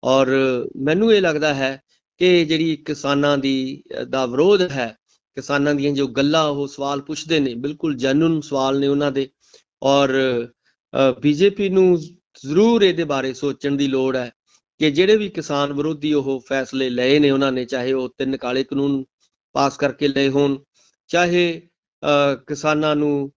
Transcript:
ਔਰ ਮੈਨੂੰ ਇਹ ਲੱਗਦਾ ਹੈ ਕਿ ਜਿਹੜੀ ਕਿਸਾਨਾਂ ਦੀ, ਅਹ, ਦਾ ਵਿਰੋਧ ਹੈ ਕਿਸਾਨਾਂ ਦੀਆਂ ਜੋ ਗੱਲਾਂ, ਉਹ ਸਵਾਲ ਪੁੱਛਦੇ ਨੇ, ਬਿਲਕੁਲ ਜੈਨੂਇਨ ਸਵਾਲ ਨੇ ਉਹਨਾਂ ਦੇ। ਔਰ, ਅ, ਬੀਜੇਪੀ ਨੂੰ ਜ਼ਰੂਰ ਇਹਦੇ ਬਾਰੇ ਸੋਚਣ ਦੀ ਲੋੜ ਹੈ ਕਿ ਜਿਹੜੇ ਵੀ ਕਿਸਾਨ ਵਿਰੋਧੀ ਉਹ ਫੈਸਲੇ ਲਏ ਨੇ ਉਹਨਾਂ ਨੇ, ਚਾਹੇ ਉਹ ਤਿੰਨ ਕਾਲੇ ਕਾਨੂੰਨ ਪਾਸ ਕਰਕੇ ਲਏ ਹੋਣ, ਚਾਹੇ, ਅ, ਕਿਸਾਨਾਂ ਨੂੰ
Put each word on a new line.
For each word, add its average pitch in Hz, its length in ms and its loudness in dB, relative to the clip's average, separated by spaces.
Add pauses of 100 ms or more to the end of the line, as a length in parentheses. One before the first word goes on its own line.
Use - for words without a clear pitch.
ਔਰ 131 240 2 (500)
ਮੈਨੂੰ 185 360 2
ਇਹ 202 80 4
ਲੱਗਦਾ 151 320 0
ਹੈ 135 280 -4 (360)
ਕਿ 175 280 4
ਜਿਹੜੀ 160 300 0
ਕਿਸਾਨਾਂ 143 640 0
ਦੀ, 135 460 -4 (160)
ਅਹ, - 40 -6
ਦਾ 131 220 -4
ਵਿਰੋਧ 170 360 2
ਹੈ 135 360 -4 (420)
ਕਿਸਾਨਾਂ 143 360 0
ਦੀਆਂ 143 180 0
ਜੋ 139 140 -2
ਗੱਲਾਂ, 143 360 0
ਉਹ 143 240 -4
ਸਵਾਲ 139 340 -6
ਪੁੱਛਦੇ 156 380 -4
ਨੇ, 131 140 -2
ਬਿਲਕੁਲ 143 420 -6
ਜੈਨੂਇਨ 147 460 2
ਸਵਾਲ 135 380 -2
ਨੇ 139 80 0
ਉਹਨਾਂ 143 240 0
ਦੇ। 135 180 -4 (540)
ਔਰ, 139 260 4 (880)
ਅ, 131 240 2
ਬੀਜੇਪੀ 190 500 2
ਨੂੰ 185 280 4 (480)
ਜ਼ਰੂਰ 214 360 4
ਇਹਦੇ 170 220 2
ਬਾਰੇ 135 300 -4
ਸੋਚਣ 139 380 -4
ਦੀ 139 160 0
ਲੋੜ 131 280 0
ਹੈ 123 160 -6 (480)
ਕਿ 151 120 2
ਜਿਹੜੇ 185 260 4
ਵੀ 208 120 -2
ਕਿਸਾਨ 143 440 -4
ਵਿਰੋਧੀ 151 400 -4
ਉਹ 135 360 -2
ਫੈਸਲੇ 131 400 -4
ਲਏ 127 300 2
ਨੇ 143 120 4
ਉਹਨਾਂ 135 200 2
ਨੇ, 127 140 -4
ਚਾਹੇ 127 280 -4
ਉਹ 127 240 -4
ਤਿੰਨ 135 200 -4
ਕਾਲੇ 127 260 -4
ਕਾਨੂੰਨ 139 400 -2 (500)
ਪਾਸ 139 240 0
ਕਰਕੇ 143 300 -2
ਲਏ 139 220 0
ਹੋਣ, 139 280 0 (500)
ਚਾਹੇ, 175 600 0 (360)
ਅ, 143 320 2
ਕਿਸਾਨਾਂ 151 600 -2
ਨੂੰ 143 440 -2